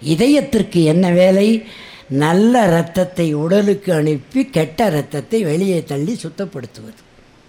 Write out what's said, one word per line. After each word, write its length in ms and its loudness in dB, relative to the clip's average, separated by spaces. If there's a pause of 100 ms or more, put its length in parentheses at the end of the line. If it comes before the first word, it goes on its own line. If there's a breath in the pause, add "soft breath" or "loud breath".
இதயத்திற்கு 840 0
என்ன 260 2
வேலை? 580 4 (400 loud breath)
நல்ல 580 2
இரத்தத்தை 680 -2
உடலுக்கு 600 0
அனுப்பி 520 -2
கெட்ட 420 -2
இரத்தத்தை 560 -4
வெளியே 420 -2
தள்ளி 380 -6
சுத்தப்படுத்துவது. 800 -14 (480)